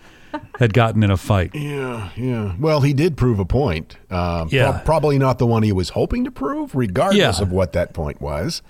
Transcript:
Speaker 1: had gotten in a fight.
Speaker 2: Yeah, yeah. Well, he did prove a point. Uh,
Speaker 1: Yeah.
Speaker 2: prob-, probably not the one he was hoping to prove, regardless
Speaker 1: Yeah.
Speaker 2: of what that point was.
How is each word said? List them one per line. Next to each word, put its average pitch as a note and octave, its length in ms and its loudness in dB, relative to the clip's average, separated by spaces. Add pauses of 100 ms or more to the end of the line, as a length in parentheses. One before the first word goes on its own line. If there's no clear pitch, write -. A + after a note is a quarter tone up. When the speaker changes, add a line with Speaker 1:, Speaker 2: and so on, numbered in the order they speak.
(600)
Speaker 1:
had A#2 140 2
gotten A2+ 300 2
in G2+ 60 4
a F#2+ 80 4
fight. F#2 380 0
Speaker 2:
Yeah, C3+ 600 -6
yeah. A#2 440 -4
Well, D3+ 220 2
he C#3+ 120 4
did D3 240 0
prove A#2 220 2
a F#2+ 60 0
point. F2+ 500 -2 (160)
Uh, F2 380 -2
Speaker 1:
Yeah. B2+ 220 2
Speaker 2:
prob-, F2 140 -4
probably D3+ 320 2
not C3 220 2
the B2 80 2
one A2+ 160 2
he G#2+ 80 2
was F#2 180 0
hoping A#3+ 360 -2
to C#4+ 60 -6
prove, C#4 440 -6
regardless C3 640 2
Speaker 1:
Yeah. G#2 40 -2
Speaker 2:
of F#2 80 0
what F2+ 220 0
that F2 200 -2
point D2 280 -6
was. D2 480 -6